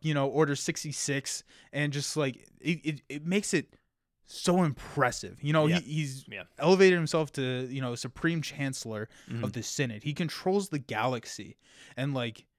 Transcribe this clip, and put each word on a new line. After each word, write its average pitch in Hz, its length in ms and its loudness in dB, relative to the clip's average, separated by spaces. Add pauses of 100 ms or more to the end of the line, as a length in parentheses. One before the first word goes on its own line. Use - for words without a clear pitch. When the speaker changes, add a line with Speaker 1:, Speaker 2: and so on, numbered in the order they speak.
Speaker 1:
you 156 120 0
know, 139 140 2
Order 143 280 2
sixty-six, - 880 -4 (300)
and 147 180 0
just, 143 240 -4
like, 143 320 -2 (140)
it, 156 240 -2
it, 151 240 -4
it 147 160 -10
makes 190 300 2
it - 200 -2 (520)
so 180 360 2
impressive. 123 800 -2
You 147 100 0
know, 156 120 6
Speaker 2:
Yeah. 170 140 4
Speaker 1:
he, 151 220 -6
he's 135 260 -8
Speaker 2:
Yeah. 98 160 -12 (160)
Speaker 1:
elevated 185 400 8
himself 160 340 0
to, 127 340 -2
you 131 140 -6
know, 123 140 -2
Supreme 160 480 -2
Chancellor 131 640 -6 (180)
Speaker 2:
Mm-hmm. 117 160 -6
Speaker 1:
of 104 100 -4
the 117 100 -6
Senate. 117 400 -4
He 147 100 -4
controls 185 560 -2
the 151 100 -2
galaxy, 117 760 -4 (400)
and, 139 160 -2
like, 120 320 -6 (140)